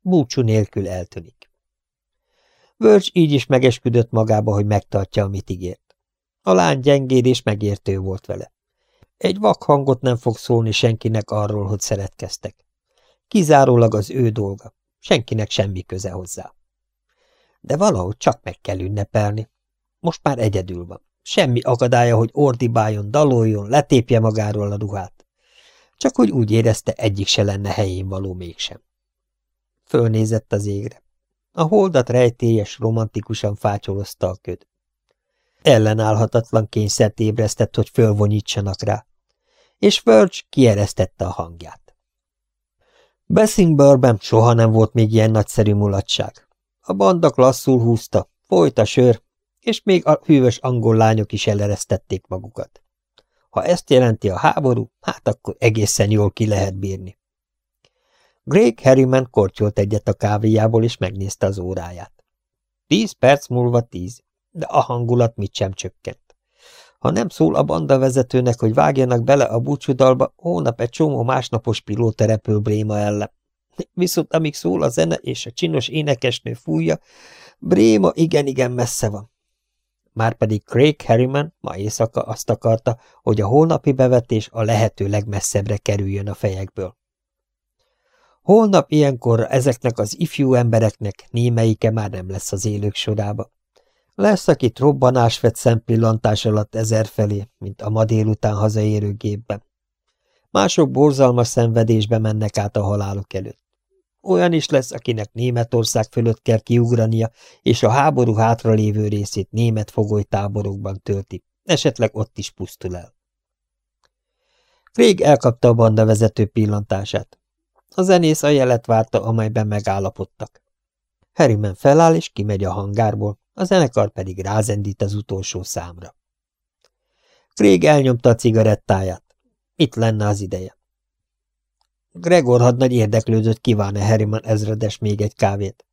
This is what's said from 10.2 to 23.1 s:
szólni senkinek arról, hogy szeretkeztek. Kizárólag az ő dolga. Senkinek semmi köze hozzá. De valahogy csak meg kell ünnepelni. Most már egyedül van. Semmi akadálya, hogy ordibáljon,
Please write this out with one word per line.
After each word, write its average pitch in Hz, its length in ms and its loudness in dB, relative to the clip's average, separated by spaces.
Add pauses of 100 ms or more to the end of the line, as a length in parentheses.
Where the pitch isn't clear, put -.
szólni 113 360 0
senkinek 110 580 -2
arról, 104 360 -4
hogy 101 140 -4
szeretkeztek. - 880 -10 (600)
Kizárólag 135 680 4
az 104 160 -4
ő 123 180 0
dolga. 104 460 -6 (240)
Senkinek 120 520 -4
semmi 98 320 -4
köze 95 280 -10
hozzá. 92 440 -16 (1080)
De - 160 -4
valahogy 120 400 0
csak - 260 -2
meg - 180 -14
kell 95 180 -8
ünnepelni. 104 720 -4 (480)
Most - 240 -6
már 139 160 -2
egyedül 92 480 -4
van. 95 220 -20 (140)
Semmi 127 380 0
akadálya, 120 560 2
hogy 113 160 0
ordibáljon, 117 800 0